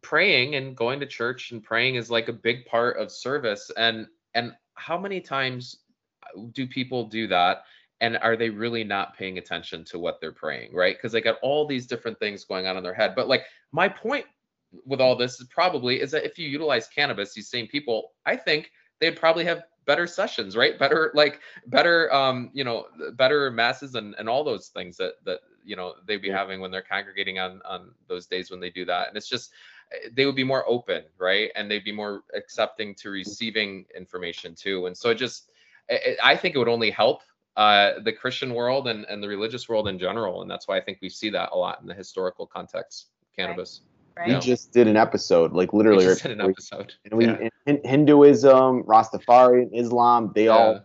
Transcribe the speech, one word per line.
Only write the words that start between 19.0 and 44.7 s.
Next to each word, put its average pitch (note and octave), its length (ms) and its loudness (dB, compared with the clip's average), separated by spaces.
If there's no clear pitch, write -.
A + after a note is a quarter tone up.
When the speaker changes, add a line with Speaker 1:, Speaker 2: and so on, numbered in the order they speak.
Speaker 1:
they'd E3 160 0
probably E3 280 2
have E3+ 200 -4
better D#3 220 0
sessions, A2 500 -6
right? C3+ 220 2
Better, D#3 360 2
like, D3 260 2
better, D#3+ 440 4
um, C3 440 0
you C3+ 100 -6
know, A#2 220 -6
better C3+ 340 2
masses B2+ 460 -4
and, G#2 220 -10
and A2 120 -6
all C#3 140 0
those A2 240 -6
things F2+ 280 -14
that, F#2 180 -6
that, F2+ 140 -6
you G2+ 140 -14
know, F2+ 180 -12
they'd G2+ 160 -4
be G2 60 -6
Speaker 2:
Yeah. F#2+ 100 -4
Speaker 1:
having F#2+ 220 -6
when F#2 100 -10
they're F#2 100 -8
congregating G2 580 -8
on, F#2 280 -8
on F#2 240 -14
those F2+ 200 -10
days F#2 240 -8
when F#2 100 -16
they F2+ 100 -10
do F2+ 160 -10
that. F2 220 -4
And G#2 80 -14
it's G#2 120 -14
just, - 220 -10
eh, - 200 -14
they C3 140 0
would C3+ 100 -2
be C3 80 -2
more C3 240 -2
open, G#2+ 360 -2
right? G2 380 0
And G#2 140 -8
they'd G#2 140 -6
be G#2 80 -8
more G#2 300 -8
accepting G#2 600 -6
to G#2+ 140 -16
receiving G2+ 760 -8
information F2 600 -14
too. F#2 320 -6
And F2+ 100 -8
so A#2+ 140 -2
it A2+ 60 2
just, - 340 -10
I, B2 320 -2
I C#3 140 4
think F3+ 180 -4
it C#3+ 40 0
would A#2 100 2
only A#2 220 0
help, A2+ 320 0
uh, G2+ 480 4
the A2+ 80 -2
Christian B2+ 420 -6
world B2 320 -2
and, G#2+ 200 -6
and G#2 160 -10
the G2+ 60 -8
religious A2 400 -6
world G#2+ 200 0
in F#2+ 100 -6
general. F#2 440 -4
And F#2 80 -12
that's F#2+ 180 -12
why F#2+ 80 -2
I F#2+ 40 0
think G2 220 -12
we F#2+ 60 -10
see G#2+ 220 -8
that F2+ 220 -4
a F2 40 -4
lot F2 240 -4
in F#2+ 80 -20
the F2 60 -12
historical F#2 520 -8
context, - 600 -14
Speaker 3:
Right. F#2 80 -6
Speaker 1:
cannabis. F2+ 360 -10
Speaker 3:
Right. - 120 -6
Speaker 2:
We B2 60 2
Speaker 1:
Yeah. - 60 0
Speaker 2:
just B2 320 -2